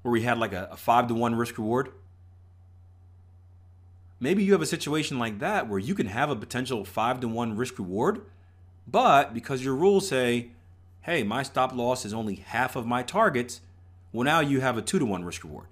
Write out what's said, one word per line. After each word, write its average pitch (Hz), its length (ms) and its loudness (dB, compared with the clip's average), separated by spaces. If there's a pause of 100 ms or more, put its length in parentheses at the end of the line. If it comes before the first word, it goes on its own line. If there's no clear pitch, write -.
Where 123 120 0
we 113 100 4
had, 117 160 0
like, 107 160 -2
a, 92 160 -6
a 82 60 -16
five-to-one 117 580 2
risk 117 240 -4
reward? 117 340 -2 (2250)
Maybe 190 240 2
you 196 80 6
have 175 100 6
a 151 40 -2
situation 151 520 -2
like 113 200 -2
that 175 280 -2
where 101 120 -2
you 98 160 -2
can 117 120 -2
have 117 240 0
a 127 60 0
potential 120 480 -4
five-to-one 117 720 -2
risk 123 220 -4
reward, 107 420 0 (680)
but 147 460 6
because 127 320 -6
your 135 100 0
rules 196 320 4
say, 120 440 0 (500)
"Hey, 160 220 -2
my 110 200 -2
stop 131 320 0
loss 123 300 -2
is 104 80 -6
only 110 240 -4
half 120 400 -2
of 117 100 -4
my 123 160 -2
targets," 180 600 0 (500)
well, 117 120 -2
now 156 160 4
you 139 200 2
have 127 160 0
a 110 60 -2
two-to-one 104 420 0
risk 87 180 -10
reward. 78 300 -14